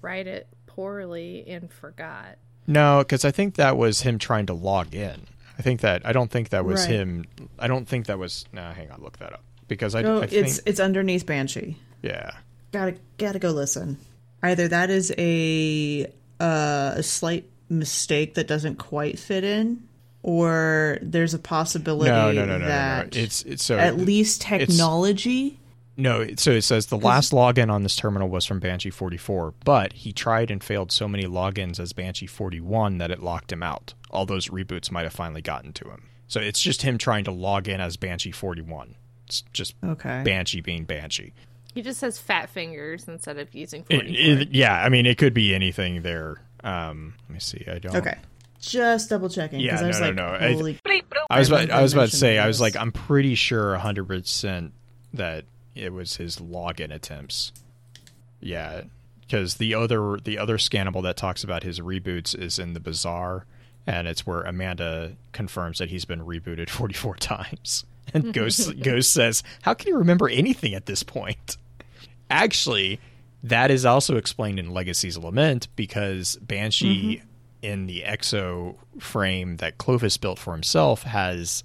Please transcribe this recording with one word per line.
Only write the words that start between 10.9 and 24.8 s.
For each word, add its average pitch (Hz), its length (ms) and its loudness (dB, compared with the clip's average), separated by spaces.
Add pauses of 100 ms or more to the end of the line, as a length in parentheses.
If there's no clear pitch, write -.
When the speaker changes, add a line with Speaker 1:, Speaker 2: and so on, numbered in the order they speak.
Speaker 3:
Banshee. 143 500 -4 (260)
Speaker 2:
Yeah. - 280 -8 (420)
Speaker 3:
Gotta, 185 240 -2 (220)
gotta 202 200 -2
go 180 140 0
listen. 147 440 -4 (460)
Either 175 260 4
that 175 220 2
is 190 260 2
a, 156 880 2 (320)
uh, 147 580 0
a 156 60 0
slight - 440 -2 (240)
mistake 156 640 0
that 160 120 0
doesn't 151 300 -2
quite 147 420 -4
fit 190 260 -2
in, 220 380 0 (400)
or 160 800 2
there's 165 320 0
a 160 60 -2
possibility 160 720 2
Speaker 2:
No, 110 220 6
no, 104 120 2
no, - 20 0
no, 95 120 0
no, 92 60 -2
no. - 20 -2
Speaker 3:
that 135 500 0
Speaker 2:
It's, 113 260 -2
it's 135 220 -8
so 117 140 2
Speaker 3:
at 170 180 4
least 208 540 4
Speaker 2:
it's 165 260 2
Speaker 3:
technology 196 800 2 (400)